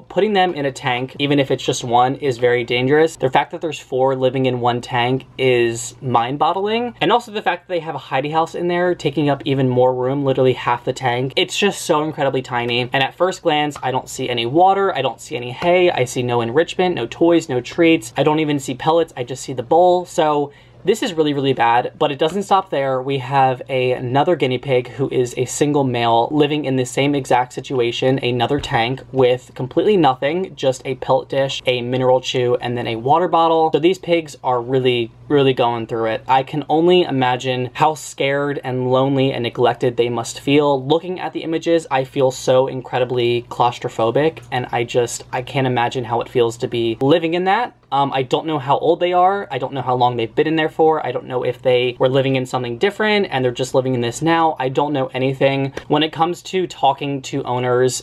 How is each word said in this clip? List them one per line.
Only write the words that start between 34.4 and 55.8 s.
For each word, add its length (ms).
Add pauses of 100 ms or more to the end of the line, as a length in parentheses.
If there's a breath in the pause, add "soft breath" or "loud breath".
are 180
really, 480 (200)
really 240
going 340
through 200
it. 200
I 160
can 240
only 360
imagine 680
how 220
scared 680
and 300
lonely 400
and 120
neglected 520
they 140
must 320
feel. 440
Looking 360
at 100
the 120
images, 480
I 120
feel 260
so 380
incredibly 760
claustrophobic, 1080
and 220
I 100
just, 480
I 120
can't 220
imagine 380
how 160
it 80
feels 300
to 100
be 320
living 360
in 100
that. 320 (120)
Um, 220
I 120
don't 240
know 100
how 220
old 200
they 140
are. 380
I 80
don't 120
know 120
how 100
long 240
they've 160
been 140
in 80
there 120
for. 380
I 60
don't 160
know 160
if 180
they 380
were 100
living 260
in 120
something 320
different 500
and 160
they're 60
just 240
living 180
in 80
this 180
now. 380
I 120
don't 240
know 200
anything. 600 (160 loud breath)